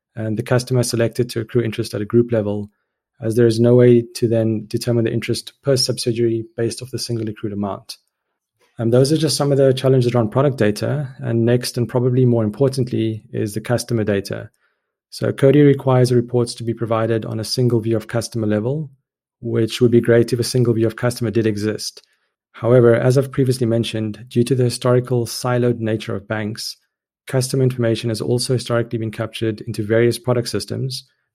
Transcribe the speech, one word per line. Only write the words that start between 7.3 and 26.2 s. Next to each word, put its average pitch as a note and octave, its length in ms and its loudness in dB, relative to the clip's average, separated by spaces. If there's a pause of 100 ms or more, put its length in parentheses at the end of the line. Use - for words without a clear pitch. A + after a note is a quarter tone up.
amount. G2+ 440 -8 (800)
Um, A#2 140 0
those B2+ 220 6
are D#3 40 2
just D3 200 0
some C#3+ 160 0
of C3+ 40 2
the C3+ 160 6
challenges C3 400 2
around A2+ 180 2
product C3 260 0
data, A#2 640 -2
and A#2 260 0
next, A#2+ 320 0
and A#2+ 100 -2
probably B2+ 380 0
more A#2 180 2
importantly, A2+ 880 -2
is A2 220 -4
the - 80 -8
customer A2+ 420 -2
data. G#2 460 -4 (640)
So - 200 -6
cody C#3+ 300 4
requires C3 500 4
reports A#2+ 440 0
to A#2 100 -12
be A2+ 80 -2
provided A2+ 520 -2
on A2 140 -6
a G#2+ 60 -6
single A#2+ 340 0
view A2+ 160 -2
of G#2+ 140 -6
customer A2+ 360 -4
level, A#2+ 460 -2 (480)
which A#2 400 -2
would A#2+ 120 6
be A#2 100 6
great A#2 320 4
if A#2+ 60 0
a A#2 40 0
single A#2+ 300 0
view A2+ 120 0
of A2 120 -2
customer A#2+ 340 -4
did A2 160 2
exist. G#2 580 -6 (460)
However, A#2 440 6
as B2+ 220 2
I've C3 140 0
previously B2+ 340 0
mentioned, A2 640 -2
due A#2+ 160 2
to B2+ 120 0
the B2 100 2
historical B2 600 0
siloed A#2+ 540 -2
nature A2 360 -4
of G2+ 120 -12